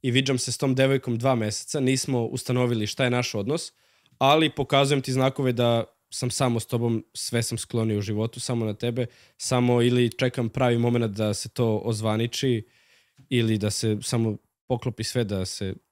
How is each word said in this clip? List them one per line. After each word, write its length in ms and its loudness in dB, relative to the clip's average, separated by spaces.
i 100 0
viđam 260 2
se 140 -4
s 60 -6
tom 180 2
devojkom 420 2
dva 180 2
mjeseca, 440 -4
nismo 460 0
ustanovili 640 -2
šta 160 -2
je 60 2
naš 260 -2
odnos, 380 -4
ali 340 4
pokazujem 500 2
ti 120 -6
znakove 380 0
da 320 2
sam 220 -6
samo 280 0
s 80 -6
tobom, 460 -2
sve 300 -2
sam 140 -4
sklonio 400 -2
u 40 -2
životu, 380 -4
samo 260 -4
na 80 -4
tebe, 320 -4
samo 440 4
ili 280 4
čekam 400 -2
pravi 280 2
moment 300 2
da 260 -2
se 160 -8
to 280 0
ozvaniči, 920 -2
ili 280 2
da 140 0
se 300 0
samo 360 0
poklopi 360 -4
sve, 200 -2
da 220 -2
se 280 -6